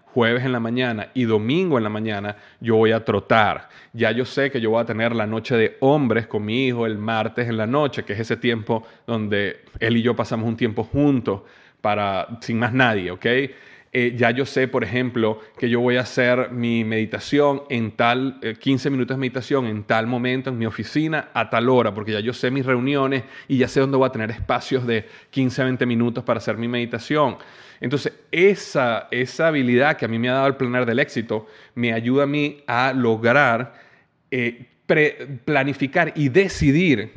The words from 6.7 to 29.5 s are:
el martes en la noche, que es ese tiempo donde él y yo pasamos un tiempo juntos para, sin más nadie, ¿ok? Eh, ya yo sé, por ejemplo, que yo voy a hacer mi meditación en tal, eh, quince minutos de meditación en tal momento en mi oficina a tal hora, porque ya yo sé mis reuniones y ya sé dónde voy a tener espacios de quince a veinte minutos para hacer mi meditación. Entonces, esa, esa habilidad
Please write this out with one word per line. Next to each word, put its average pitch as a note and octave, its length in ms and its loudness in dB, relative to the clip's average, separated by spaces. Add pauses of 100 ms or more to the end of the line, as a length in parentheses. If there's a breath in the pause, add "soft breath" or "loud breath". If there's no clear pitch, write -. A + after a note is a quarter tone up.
el G#2+ 100 -4
martes A2 500 -2
en A#2 100 -4
la A2 100 -2
noche, C3+ 380 -2
que - 80 -8
es G#2 80 -4
ese A#2 160 -4
tiempo A2+ 500 -2 (180 loud breath)
donde G#2 600 -4 (140)
él A#2 180 2
y A2+ 40 4
yo A#2 140 0
pasamos A2+ 320 -2
un A2+ 100 -4
tiempo A2+ 260 -2
juntos C3+ 600 0 (360 loud breath)
para, G2+ 480 -2 (140)
sin A#2 160 -4
más A#2 160 0
nadie, A2+ 380 0
¿ok? F#2+ 140 -12 (680 loud breath)
Eh, B2 220 0
ya A#2 160 2
yo B2+ 140 -2
sé, C3 240 -2
por B2 160 -2
ejemplo, A2+ 560 0 (160 loud breath)
que A#2+ 120 -2
yo A#2+ 120 2
voy B2 160 2
a B2+ 40 2
hacer B2 500 2
mi A#2 340 0
meditación A2+ 840 0
en A2+ 220 -2
tal, B2+ 500 0
eh, A2 160 -6
quince C3+ 320 0
minutos C3 280 -2
de - 20 -6
meditación C3 460 -2
en G#2+ 180 -4
tal A2 240 0
momento B2+ 420 -2
en B2+ 80 -4
mi A2+ 80 -2
oficina D3+ 680 -4
a A2+ 160 -2
tal A#2+ 180 0
hora, A#2 260 4
porque G#2+ 200 -6
ya G#2 80 -2
yo A2+ 100 -4
sé B2 200 -2
mis C3+ 140 -2
reuniones C3+ 580 0 (260 loud breath)
y C3+ 80 2
ya B2 100 4
sé C3+ 140 2
dónde C3+ 160 2
voy C3 100 4
a B2 60 -2
tener A2 180 -4
espacios B2 560 -2
de A2+ 220 -2 (200 loud breath)
quince C3 320 0
a B2+ 40 2
veinte B2+ 200 0
minutos A#2+ 380 0
para A#2 140 0
hacer G#2+ 180 -4
mi A#2 140 -6
meditación. A#2+ 680 -2 (460 loud breath)
Entonces, C3 320 -4 (180)
esa, D#3 800 0
esa B2+ 360 -2
habilidad C#3 500 2